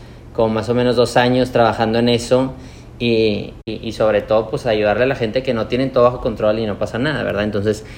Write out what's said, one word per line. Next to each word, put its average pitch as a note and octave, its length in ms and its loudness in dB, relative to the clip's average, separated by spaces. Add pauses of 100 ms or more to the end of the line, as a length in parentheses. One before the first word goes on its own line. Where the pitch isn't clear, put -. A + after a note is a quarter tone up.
(340)
como A2+ 200 2
más A2 160 -2
o A#2+ 60 2
menos B2 200 2
dos A#2+ 220 2
años B2 340 2
trabajando A#2 460 2
en A#2 120 4
eso B2+ 440 2 (460)
y, A2 540 0 (120)
y, A2 220 -8
y A2 60 -6
sobre G#2+ 280 2
todo, A2 280 0
pues, - 180 -6
ayudarle G#2+ 380 2
a - 20 2
la C3+ 80 0
gente A#2+ 260 -2
que B2+ 140 -2
no A2 120 -2
tienen C3 240 -2
todo B2 120 4
bajo B2 180 2
control A2 380 0
y A2+ 80 -2
no G2 100 -4
pasa G#2+ 220 -4
nada, C3+ 240 -2
¿verdad? G2+ 220 -2
Entonces, G#2 380 -2 (140)